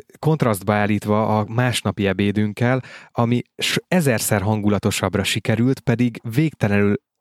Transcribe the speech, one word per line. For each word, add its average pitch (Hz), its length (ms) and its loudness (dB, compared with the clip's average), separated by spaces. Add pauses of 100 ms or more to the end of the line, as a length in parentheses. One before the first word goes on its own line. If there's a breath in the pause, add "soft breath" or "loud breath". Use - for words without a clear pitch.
(180)
kontrasztba 110 560 0
állítva 104 640 0
a 107 100 0
másnapi 110 580 -2
ebédünkkel, 104 760 0 (300 loud breath)
ami 120 300 0 (140)
s-, - 320 -4
ezerszer 120 540 0
hangulatosabbra 101 840 0
sikerült, 120 560 0
pedig 120 400 0 (140)
végtelenül 101 600 2 (240)